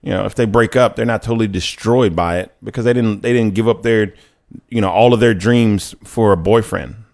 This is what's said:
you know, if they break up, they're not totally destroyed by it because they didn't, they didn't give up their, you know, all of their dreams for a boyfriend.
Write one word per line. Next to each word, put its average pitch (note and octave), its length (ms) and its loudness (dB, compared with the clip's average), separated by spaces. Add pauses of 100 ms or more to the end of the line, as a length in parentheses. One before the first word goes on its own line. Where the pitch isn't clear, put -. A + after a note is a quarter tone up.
you - 80 -6
know, G2 140 -4
if G2+ 100 -8
they A#2+ 100 0
break A2+ 300 0
up, B2 200 2
they're A2+ 120 -4
not A2+ 160 -4
totally A2+ 240 -2
destroyed G#2 680 -2
by E2+ 220 -2
it F#2 160 -8 (100)
because B2 220 -6
they A#2+ 80 2
didn't, A2+ 300 -2
they A#2+ 100 0
didn't A2 220 0
give A2 120 0
up A2+ 140 0
their, A2 320 0 (560)
you A#2 120 -2
know, F#2+ 100 0
all A#2 240 4
of A2 40 0
their A#2 140 4
dreams G#2+ 680 0
for A2 280 0
a F#2 60 4
boyfriend. F2+ 580 -2 (180)